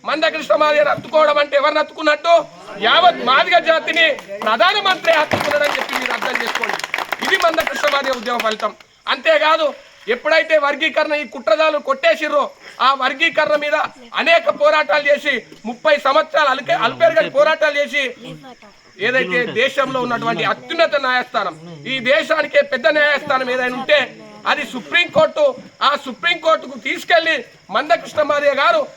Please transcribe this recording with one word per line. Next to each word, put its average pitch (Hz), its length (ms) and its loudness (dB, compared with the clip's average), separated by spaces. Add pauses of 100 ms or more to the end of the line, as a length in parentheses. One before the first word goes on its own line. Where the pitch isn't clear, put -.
మందకృష్ణ 302 520 0
మాదిగని 294 340 2
హత్తుకోవడం 302 480 2
అంటే 294 180 0
ఎవరిని 302 240 2
హత్తుకున్నట్టు? 302 640 2 (340)
యావత్ 311 460 4
మాదిగ 330 340 4
జాతిని 320 580 2 (220)
ప్రధానమంత్రి 330 760 2
హత్తుకున్నాడని 294 680 0
చెప్పి 262 160 -8
మీరు 254 180 -4
అర్థం 247 300 -6
చేసుకోండి. - 320 -6 (520)
ఇది 381 180 2
మందకృష్ణ 320 480 -2
మాదిగ 269 200 -2
ఉద్యమ 240 260 -4
ఫలితం. 214 360 -4 (340)
అంతేకాదు, 302 680 2 (340)
ఎప్పుడైతే 311 500 2
వర్గీకరణ 294 540 0
ఈ 294 140 -4
కుట్రదారులు 302 520 0
కొట్టేసిర్రో, 285 720 0 (300)
ఆ 262 140 4
వర్గీకరణ 294 640 0
మీద 294 180 -2 (400)
అనేక 311 460 2
పోరాటాలు 294 480 2
చేసి 277 380 0 (200)
ముప్పై 285 300 0
సంవత్సరాలు 294 520 2
అలికే-, 269 300 -2
అలుపేరుగని 320 520 2
పోరాటాలు 294 480 2
చేసి, 269 360 -2 (840)
ఏదైతే 240 520 0
దేశంలో 262 480 0
ఉన్నటువంటి 233 440 -2
అత్యున్నత 302 520 -2
న్యాయస్థానం, 196 880 -4
ఈ 262 120 -6
దేశానికే 294 640 0
పెద్ద 262 260 -4
న్యాయస్థానం 285 640 0
ఏదైనా 254 280 -4
ఉంటే 262 420 0 (260)
అది 277 180 -2
సుప్రీంకోర్టు. 294 880 0 (280)
ఆ 277 140 0
సుప్రీంకోర్టుకు 311 840 -4
తీసుకెళ్లి 320 680 -2 (260)
మందకృష్ణ 302 520 -2
మాదిగ 285 360 0
గారు 302 280 2 (100)